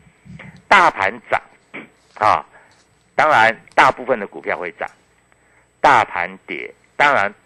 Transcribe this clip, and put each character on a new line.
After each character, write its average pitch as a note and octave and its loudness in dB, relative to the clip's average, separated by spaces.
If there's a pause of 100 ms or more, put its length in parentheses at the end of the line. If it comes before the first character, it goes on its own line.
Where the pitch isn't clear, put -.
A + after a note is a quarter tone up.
(680)
大 F3+ 4
盘 G2 -4 (200)
涨， - -4 (720)
啊， F#2+ 0 (680)
当 C#3+ 0
然 A2+ 4 (180)
大 C#3+ 4
部 C3 -6
分 B2 -2
的 G2 -10
股 - -16
票 G2 -8
会 E2+ -10
涨， - -10 (920)
大 B2 4
盘 F2+ -8 (160)
跌， C2+ -14 (240)
当 D3 2
然 G#2 -2 (120)